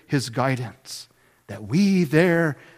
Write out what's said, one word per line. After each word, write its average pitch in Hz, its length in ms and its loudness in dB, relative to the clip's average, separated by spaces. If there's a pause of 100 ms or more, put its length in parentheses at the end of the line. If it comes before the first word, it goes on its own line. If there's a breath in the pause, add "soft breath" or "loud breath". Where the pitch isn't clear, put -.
His 123 240 -4
guidance, 127 760 -6 (400 soft breath)
that 104 160 -14
we 180 400 2
there, 165 540 2 (200 loud breath)